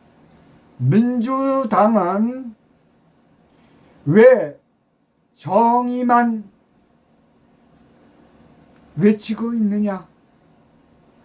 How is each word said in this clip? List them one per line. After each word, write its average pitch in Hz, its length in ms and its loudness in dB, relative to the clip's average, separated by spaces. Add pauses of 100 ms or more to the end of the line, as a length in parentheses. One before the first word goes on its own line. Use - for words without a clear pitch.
(760)
민주당은 226 1800 -2 (1500)
왜 208 540 4 (760)
정의만 240 1080 -2 (2500)
외치고 214 560 -2
있느냐? 208 520 -4 (1200)